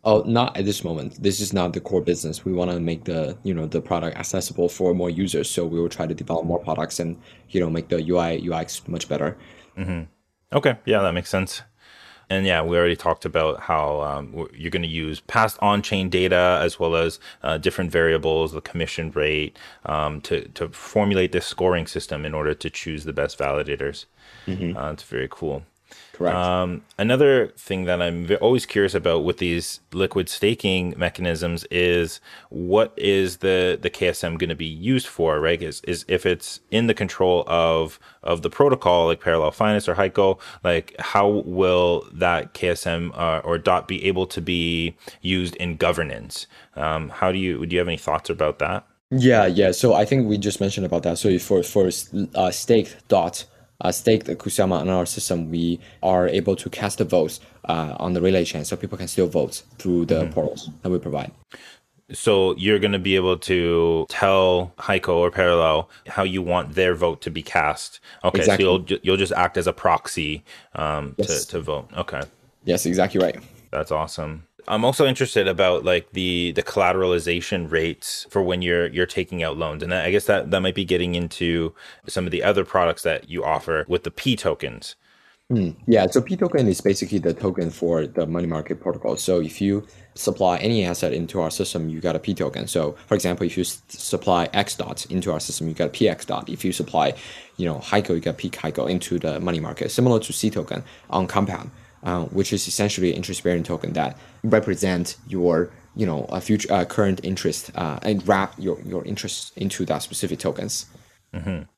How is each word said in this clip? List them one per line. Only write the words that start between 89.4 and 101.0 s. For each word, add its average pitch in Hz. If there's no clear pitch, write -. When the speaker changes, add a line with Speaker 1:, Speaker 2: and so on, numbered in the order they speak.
Speaker 1:
if 76
you 101
supply 92
any 110
asset 85
into 82
our 80
system, 82
you 80
got 82
a 73
P 101
token. -
So 76
for 104
example, 92
if 85
you 92
s-, -
supply 85
X -
dot -
into 90
our 80
system, -
you 80
got 80
P 107
X -
dot. -
If -
you 92
supply, -
you 87
know, 78
Heiko, 101
you 85
got -
P 92
Heiko 78
into 90
the 80
money 87
market, 78
similar 120
to -
C -
token -